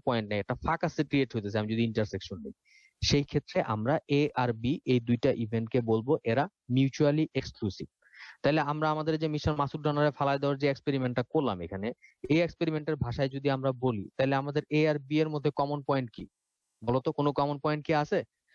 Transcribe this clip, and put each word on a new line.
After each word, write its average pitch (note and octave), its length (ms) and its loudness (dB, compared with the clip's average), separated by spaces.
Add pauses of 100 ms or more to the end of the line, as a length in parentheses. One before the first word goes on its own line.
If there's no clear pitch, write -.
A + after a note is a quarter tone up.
point A2+ 240 0
নেই, G#2 120 0
একটা - 240 -4
ফাঁকা E3 240 0
set D3+ 200 -2
create C#3 240 2
হইতেছে G#2 260 -2
আমি G#2+ 120 0
যদি A2+ 140 2
intersection G#2 600 -4
নিই। - 100 -14 (480)
সেই C#3+ 220 2
ক্ষেত্রে - 400 -4
আমরা A2 300 0 (140)
এ C#3+ 140 4 (140)
আর B2 160 2
বি A#2 200 -2 (140)
এই B2 140 4
দুইটা A#2+ 300 2 (140)
ইভেন্টকে A2+ 360 -2 (100)
বলবো A2+ 220 2 (120)
এরা A#2+ 200 2 (260)
মিউচুয়ালি C#3+ 540 2 (100)
exclusive। - 540 -6 (520)
তাহলে D3+ 200 2
আমরা D3+ 300 0
আমাদের D#3 280 0
যে D#3+ 100 -2
মিস্টার D3+ 320 -2
মাসুদ D3 220 -4
রানারে D3 360 2
ফালায় C#3 240 0
দেওয়ার C#3 200 0
যে C#3+ 60 4
এক্সপেরিমেন্টটা C3 640 0
করলাম B2 280 2
এখানে, F#2+ 280 -6 (440)
এই D#3+ 80 6
এক্সপেরিমেন্টের D#3+ 560 -2
ভাষায় C3+ 380 -2
যদি C#3 160 -4
আমরা C3+ 200 0 (140)
বলি, A2 200 0 (100)
তাহলে C3+ 220 2
আমাদের C#3+ 340 -2
এ D3+ 180 2
আর D3 100 0 (100)
বি D3+ 120 0
এর D#3 140 2
মধ্যে D3 160 0 (100)
common C#3+ 180 -2 (100)
point C3 260 0
কি? D#2+ 100 -14 (580)
বলো A#2+ 180 0
তো, D#3+ 120 -2
কোনো D3 200 0
common C#3+ 320 0
point D3+ 200 0
কি D#3+ 100 0
আছে? D3 260 2 (340)